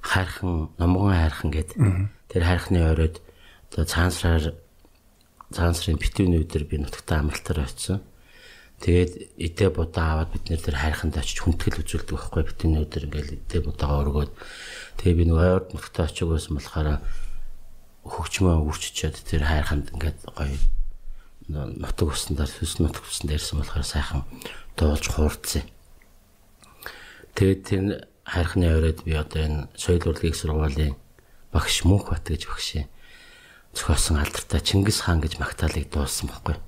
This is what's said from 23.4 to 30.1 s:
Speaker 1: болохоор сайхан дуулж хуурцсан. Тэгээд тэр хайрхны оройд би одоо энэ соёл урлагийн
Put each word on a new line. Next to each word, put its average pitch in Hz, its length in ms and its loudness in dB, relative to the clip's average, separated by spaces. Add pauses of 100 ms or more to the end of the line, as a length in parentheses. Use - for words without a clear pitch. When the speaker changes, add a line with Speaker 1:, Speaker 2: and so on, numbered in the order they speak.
Speaker 1:
болохоор 71 240 -2
сайхан 71 400 -2 (480)
дуулж 73 400 2
хуурцсан. - 560 0 (1700)
Тэгээд 95 240 4
тэр 98 480 -2 (160)
хайрхны 87 400 2
оройд 80 400 4
би 80 80 -2
одоо 78 320 -2
энэ 76 320 -2
соёл 87 320 2
урлагийн 80 240 0